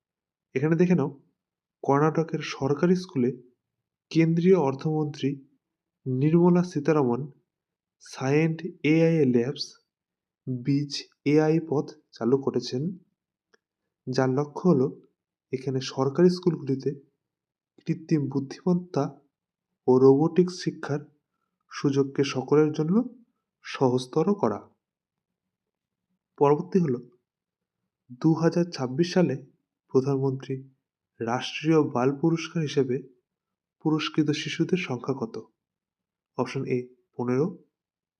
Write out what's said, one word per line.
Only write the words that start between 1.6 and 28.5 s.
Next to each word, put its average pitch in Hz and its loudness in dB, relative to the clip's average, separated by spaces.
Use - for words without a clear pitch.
কর্ণাটকের 151 2
সরকারি 147 0
স্কুলে 131 -2
কেন্দ্রীয় 165 4
অর্থমন্ত্রী 147 -2
নির্মলা 170 4
সীতারমন 147 0
সায়েন্ট 156 -2
এআই 165 4
ল্যাবস 123 0
ব্রিজ 139 -2
এআই 156 4
পথ 143 -2
চালু 117 0
করেছেন, 127 -4
যার 131 0
লক্ষ্য 143 -2
হলো 139 4
এখানে 131 -4
সরকারি 139 2
স্কুলগুলিতে 147 -4
কৃত্রিম 151 -4
বুদ্ধিমত্তা 139 -4
ও 127 6
রোবোটিক্স 156 6
শিক্ষার - -6
সুযোগকে 139 0
সকলের 147 0
জন্য 156 -2
সহজতর 135 0
করা। 104 -2
পরবর্তী 151 2
হলো, 135 -2
দু 160 4
হাজার 170 0